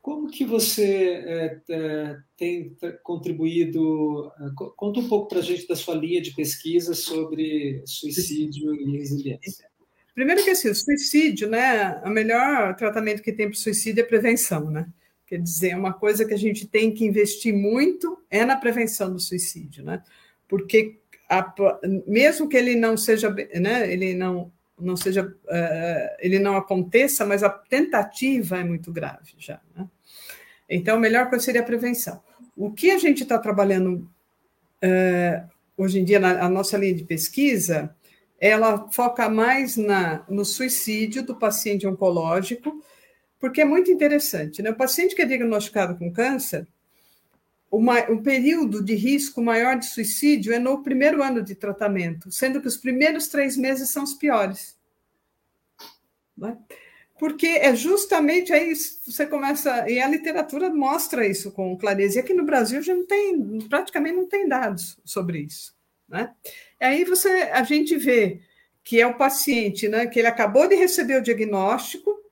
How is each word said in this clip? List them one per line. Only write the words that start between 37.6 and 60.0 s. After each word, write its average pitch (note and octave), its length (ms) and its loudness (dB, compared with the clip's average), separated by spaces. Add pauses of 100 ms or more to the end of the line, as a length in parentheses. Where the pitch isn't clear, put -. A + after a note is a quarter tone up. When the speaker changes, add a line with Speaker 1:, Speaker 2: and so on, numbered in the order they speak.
Speaker 2:
ela G#3+ 500 4
foca A#3+ 380 0
mais B3 480 2
na, F#3+ 520 0
no G3 160 -2
suicídio A3 760 -2
do B3+ 140 -8
paciente G#3 500 -2
oncológico, G3 1000 -2 (540)
porque C4 220 -2
é D#4 40 6
muito F4+ 280 4
interessante, D4 680 0
né? G#3+ 100 -2
O A3 60 -4
paciente E4+ 380 0
que - 80 0
é C#4+ 40 2
diagnosticado G#3+ 680 0
com E3+ 160 -8
câncer, A#3+ 540 -4 (1040)
o A3 100 2
ma-, A#3 300 4
o A3 100 2
período C4 600 2
de G#3 140 0
risco C4+ 440 0
maior A#3 380 2
de A#3 80 -6
suicídio A#3 680 2
é A#3 60 2
no C4+ 240 0
primeiro C#4+ 400 2
ano B3 220 0
de G3 100 -10
tratamento, G3 800 -4
sendo C4 280 -2
que C4+ 60 -8
os A#3 100 -2
primeiros D4+ 520 0
três C#4 280 0
meses C4 340 -2
são C#4 120 -4
os C#4+ 120 -6
piores, G#3 640 -2 (1600)
né? A3+ 220 -10 (600)
Porque D#4 280 -2
é C#4+ 280 4
justamente F4 800 2
aí D#4+ 220 2
você - 500 -6
começa, C#4 640 -2
e B3 100 0
a C4 80 2